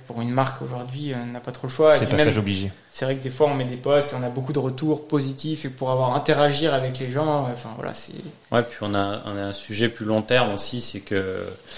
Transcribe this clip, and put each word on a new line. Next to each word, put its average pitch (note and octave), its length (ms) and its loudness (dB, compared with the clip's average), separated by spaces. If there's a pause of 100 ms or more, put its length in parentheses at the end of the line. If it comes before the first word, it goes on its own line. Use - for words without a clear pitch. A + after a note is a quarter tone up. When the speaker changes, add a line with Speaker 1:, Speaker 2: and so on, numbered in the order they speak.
Speaker 1:
pour A#2 160 -6
une A#2+ 80 -2
marque C3 320 0
aujourd'hui, C3 500 -6
euh, B2+ 100 -4
on A#2+ 40 -8
n'a A#2+ 140 -10
pas B2+ 120 -10
trop - 140 -10
le B2+ 60 -6
choix. D#3 220 8
Et C#3 40 8
Speaker 2:
C'est A#2 80 2
Speaker 1:
puis F#2+ 100 2
Speaker 2:
passage D3+ 200 6
Speaker 1:
même, A2 60 4
Speaker 2:
obligé. G2 300 0 (180)
Speaker 1:
c'est - 140 -6
vrai C3+ 120 0
que C3+ 60 -8
des C3+ 60 -4
fois D3 200 4
on C#3+ 60 0
met B2+ 120 -2
des B2+ 100 -6
posts C#3 380 2
et - 40 -4
on B2+ 40 -4
a B2 80 -4
beaucoup C3 240 -4
de D3 40 2
retours D3+ 480 0
positifs C#3+ 600 -2
et - 20 -6
pour B2+ 220 -4
avoir B2+ 260 2
interagir D3 560 4
avec B2+ 280 0
les B2+ 100 -4
gens, D3 340 0
euh, B2+ 80 -4
enfin A#2+ 240 -10
voilà, - 160 -8
c'est - 220 -12 (360)
Speaker 3:
Ouais, A#2 120 4
puis - 180 -6
on G#2 140 -2
a, G2+ 320 0
on G#2 100 -6
a G2+ 60 -4
un G2+ 100 -4
sujet A2 380 0
plus A2 160 -8
long A2 160 2
terme A#2+ 320 2
aussi, A#2+ 260 -4
c'est G#2 200 -6
que F#2+ 440 -2 (340)